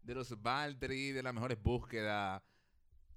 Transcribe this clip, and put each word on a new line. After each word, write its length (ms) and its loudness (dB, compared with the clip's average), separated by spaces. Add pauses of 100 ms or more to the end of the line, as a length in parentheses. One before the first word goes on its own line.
De 120 -6
los 280 -4
Valtteri, 720 0
de 100 0
las 100 0
mejores 300 0
búsquedas. 800 2 (760)